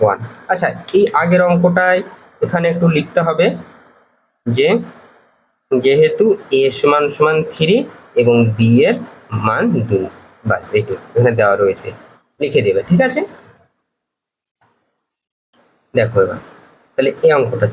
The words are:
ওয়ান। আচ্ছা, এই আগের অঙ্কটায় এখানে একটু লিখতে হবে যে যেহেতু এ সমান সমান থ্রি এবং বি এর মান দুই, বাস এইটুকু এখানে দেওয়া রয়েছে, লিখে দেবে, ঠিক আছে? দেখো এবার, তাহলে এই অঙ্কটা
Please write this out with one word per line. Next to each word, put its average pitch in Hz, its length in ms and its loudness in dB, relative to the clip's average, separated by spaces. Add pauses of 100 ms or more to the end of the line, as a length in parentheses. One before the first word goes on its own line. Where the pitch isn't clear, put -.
ওয়ান। 101 180 0 (320)
আচ্ছা, 180 160 0 (300)
এই 202 80 4 (160)
আগের 175 280 2
অঙ্কটায় 180 500 2 (460)
এখানে 175 280 -2
একটু 170 120 0 (120)
লিখতে 147 300 -2
হবে 165 180 0 (1120)
যে 139 100 2 (1160)
যেহেতু 151 400 2 (340)
এ 135 40 2 (160)
সমান 147 240 2 (120)
সমান 156 220 0 (160)
থ্রি 165 240 0 (440)
এবং 120 140 2 (220)
বি 113 140 4 (160)
এর 233 80 0 (500)
মান 117 180 -2 (260)
দুই, 95 160 -2 (440)
বাস - 180 -4 (100)
এইটুকু 101 280 -6 (100)
এখানে 120 240 2
দেওয়া 101 220 2
রয়েছে, - 260 -2 (540)
লিখে 143 260 0
দেবে, 95 220 0
ঠিক 175 180 4
আছে? 294 140 -2 (2750)
দেখো 113 320 -2
এবার, - 140 -10 (540)
তাহলে 135 180 -2 (140)
এই 160 120 6
অঙ্কটা 113 360 0